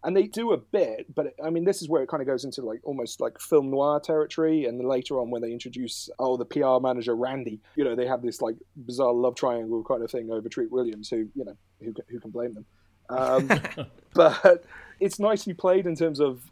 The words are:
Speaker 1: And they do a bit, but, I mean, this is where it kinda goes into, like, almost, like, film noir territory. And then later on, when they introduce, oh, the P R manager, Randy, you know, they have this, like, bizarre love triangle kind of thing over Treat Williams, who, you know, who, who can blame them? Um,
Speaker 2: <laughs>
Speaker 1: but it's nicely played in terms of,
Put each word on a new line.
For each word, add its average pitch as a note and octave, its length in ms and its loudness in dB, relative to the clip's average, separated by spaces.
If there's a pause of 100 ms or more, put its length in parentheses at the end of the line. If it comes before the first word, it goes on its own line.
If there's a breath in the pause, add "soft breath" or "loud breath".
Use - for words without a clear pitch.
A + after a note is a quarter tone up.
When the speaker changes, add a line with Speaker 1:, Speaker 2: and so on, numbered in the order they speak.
Speaker 1:
And F#3 140 0
they F#3+ 60 8
do A3+ 300 -2
a D3+ 40 4
bit, B2+ 560 -2
but, D3 300 -4
I D#3+ 80 -4
mean, E3+ 140 0
this F#3+ 180 0
is D3 60 -8
where D#3 120 2
it B2+ 80 -4
kinda C#3 160 -4
goes C3 180 -2
into, C3 200 -8
like, A2+ 220 -8
almost, C3 360 -6
like, A#2 180 -4
film C#3 300 2
noir C#3+ 300 2
territory. D#3 640 0
And A#2+ 140 -4
then B2 80 -4
later C3 320 -2
on, A#2+ 100 -2
when A#2+ 140 -4
they A#2 80 -4
introduce, B2 640 -10
oh, B2+ 200 0
the A#2 80 -4
P C#3+ 180 0
R B2+ 160 6
manager, B2 360 0
Randy, A#2+ 440 -4 (160 soft breath)
you D3 80 0
know, B2+ 120 0
they B2 120 0
have B2 160 -2
this, A#2 180 -6
like, A#2 140 -2 (200)
bizarre B2 380 0
love A#2+ 220 2
triangle A2+ 480 -2
kind B2 180 -2
of A2+ 80 -6
thing A2+ 220 -6
over A2 180 -4
Treat A2+ 220 -4
Williams, A#2 380 -4
who, A2 260 -2
you C3 100 -6
know, - 120 -14 (240)
who, A2+ 120 -10 (160)
who A#2 100 -12
can G#2+ 120 -16
blame A#2 240 -6
them? G#2+ 100 -18 (440)
Um, C3 380 2
Speaker 2:
<laughs> - 680 -4
Speaker 1:
but F3 480 8 (360 loud breath)
it's G3 200 0
nicely G3+ 340 0
played F#3 320 4
in E3 100 -2
terms D3+ 260 0
of, B2+ 200 2 (100)